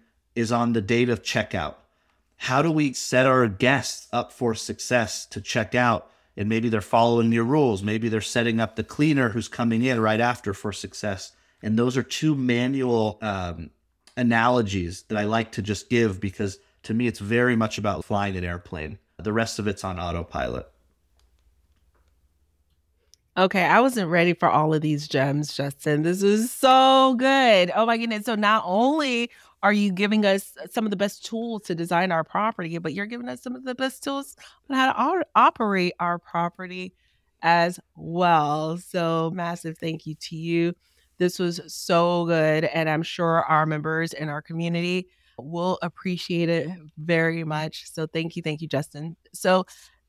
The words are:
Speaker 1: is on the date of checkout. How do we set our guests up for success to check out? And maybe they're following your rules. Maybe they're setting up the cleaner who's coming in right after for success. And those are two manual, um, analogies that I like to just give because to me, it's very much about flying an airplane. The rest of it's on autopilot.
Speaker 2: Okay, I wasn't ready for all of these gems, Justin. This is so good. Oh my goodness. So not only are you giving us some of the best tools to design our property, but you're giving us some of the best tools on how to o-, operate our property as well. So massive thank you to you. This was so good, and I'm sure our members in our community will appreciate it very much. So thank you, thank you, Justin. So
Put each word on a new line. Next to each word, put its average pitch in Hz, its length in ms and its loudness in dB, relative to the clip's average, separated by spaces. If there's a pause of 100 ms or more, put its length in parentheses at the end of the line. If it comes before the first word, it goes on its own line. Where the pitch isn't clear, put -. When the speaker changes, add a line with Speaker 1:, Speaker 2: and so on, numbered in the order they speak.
(340)
Speaker 1:
is 117 160 -2
on 120 220 2
the 113 80 0
date 120 280 2
of 113 140 -2
checkout. 92 520 -4 (640)
How 131 260 0
do 165 80 2
we 151 220 2
set 127 340 2
our 131 200 6
guests 123 640 0
up 120 200 -4
for 117 220 -2
success - 720 -4
to - 140 -12
check 107 340 -4
out? 123 360 2 (260)
And 101 120 -4
maybe 113 200 0
they're 110 120 0
following 117 500 4
your 117 140 2
rules. 123 380 2
Maybe 110 260 -2
they're 110 120 0
setting 117 380 0
up 113 160 -2
the 110 100 -4
cleaner 143 440 2
who's 107 200 -4
coming 117 360 0
in 127 160 0
right 107 200 2
after 117 340 -2
for 104 180 -8
success. - 600 -10 (300)
And 110 160 0
those 123 180 2
are 127 60 2
two 156 320 0
manual, 123 880 0
um, 90 480 -6 (460)
analogies 113 920 2
that 107 100 -4
I 104 60 0
like 110 280 -2
to 113 100 -6
just 101 260 -6
give 110 320 2
because 98 380 -6 (260)
to 110 100 -4
me, 120 120 0
it's 110 140 -4
very 117 360 2
much 110 220 -2
about 101 260 -4
flying 101 320 -2
an 90 80 -6
airplane. 87 540 -10 (200)
The 107 140 -4
rest 113 260 -2
of 104 100 -2
it's 98 160 -4
on 92 160 -6
autopilot. 85 680 -6 (2750)
Speaker 2:
Okay, 185 240 2
I 170 180 4
wasn't 240 300 2
ready 175 240 4
for 170 160 2
all 156 240 2
of 151 80 0
these 151 260 -2
gems, 143 460 0
Justin. 147 480 -2
This 180 200 -2
is 214 280 2
so 262 640 6
good. 240 600 4
Oh 220 120 2
my 233 100 2
goodness. 226 300 -4
So 240 80 0
not 214 320 2
only 240 640 0 (320)
are 202 100 4
you 208 180 2
giving 208 360 2
us 196 280 0 (160)
some 208 140 -2
of 220 60 -2
the 202 60 -4
best 196 280 -4
tools 226 380 -8
to 180 120 -6
design 175 380 0
our 160 120 0
property, 180 540 -4
but 165 140 -6
you're 202 140 -6
giving 240 220 -10
us 254 140 -12
some 247 120 -10
of 254 100 -14
the 254 100 -6
best 262 280 -6
tools 277 340 -8 (320)
on 269 80 -4
how 262 160 2
to 214 100 -2
o-, 339 320 -2
operate 202 640 2
our 175 200 -2
property 180 760 -8 (460)
as 170 400 2 (160)
well. 160 800 2
So 165 560 -2
massive 170 460 -8
thank 160 260 -6
you 156 120 -10
to - 200 -14
you. 170 380 0 (440)
This 180 200 0
was 175 220 -4 (120)
so 175 540 2
good, 156 380 2
and 160 260 0
I'm 156 140 0
sure 165 400 0
our 156 200 4
members 160 480 -2
in 156 160 -8
our 147 140 -8
community 170 640 -4 (300)
will 170 420 -4
appreciate 170 680 -4
it 165 200 0 (300)
very 165 460 0
much. 156 480 -6
So 160 140 -6
thank 165 300 -6
you, 170 60 -8
thank 156 180 -4
you, 160 80 -8
Justin. 151 480 -6 (160)
So 185 320 2 (440)